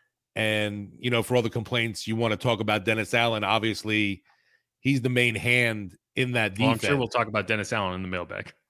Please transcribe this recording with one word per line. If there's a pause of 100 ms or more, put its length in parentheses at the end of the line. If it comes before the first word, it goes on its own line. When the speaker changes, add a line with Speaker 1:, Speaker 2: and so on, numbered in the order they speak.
(360)
Speaker 1:
And,
you
know,
for
all
the
complaints
you
wanna
talk
about
Dennis
Allen,
obviously (580)
he's
the
main
hand (200)
in
that
Speaker 2:
Well,
I'm
sure
Speaker 1:
defense.
Speaker 2:
we'll
talk
about
Dennis
Allen
in
the
mailbag. (160)